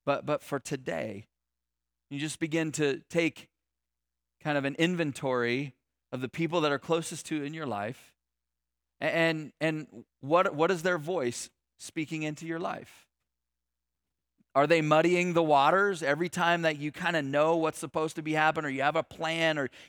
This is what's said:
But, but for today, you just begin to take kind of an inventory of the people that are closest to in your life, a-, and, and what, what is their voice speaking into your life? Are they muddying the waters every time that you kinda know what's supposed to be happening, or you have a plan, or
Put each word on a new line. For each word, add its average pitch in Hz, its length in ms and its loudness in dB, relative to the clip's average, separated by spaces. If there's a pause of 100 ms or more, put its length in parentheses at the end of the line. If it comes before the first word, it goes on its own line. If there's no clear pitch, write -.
But, 139 200 0
but 143 180 -2
for 139 160 -4
today, 131 680 -6 (840)
you 143 100 -8
just 147 200 -6
begin 160 340 -2
to 143 360 0
take 165 400 -2 (960)
kind 147 140 0
of 139 80 0
an 139 100 -4
inventory 139 1000 0 (380)
of 127 100 -6
the 127 80 -4
people 165 320 -2
that 151 100 2
are 135 80 0
closest 165 480 -4
to 151 160 -4
in 147 100 -8
your 160 140 -8
life, 107 480 -6 (840)
a-, 147 160 -2
and, 160 360 0 (100)
and 156 240 -2 (360)
what, 160 340 2
what 165 160 4
is 175 100 -2
their 180 160 2
voice 151 540 -4 (260)
speaking 156 460 -8
into 151 240 -8
your 165 100 -6
life? - 480 -10 (1500)
Are 139 100 6
they 160 160 6
muddying 170 520 4
the 170 100 4
waters 160 580 4
every 151 260 0
time 170 360 0
that 156 160 0
you 147 120 -6
kinda 170 300 -2
know 147 360 2
what's 160 200 0
supposed 160 380 -4
to 160 80 -8
be 156 100 -2
happening, 156 320 2
or 139 80 -4
you 135 80 -4
have 147 140 2
a 160 80 2
plan, 160 560 -2
or 131 100 -2 (200)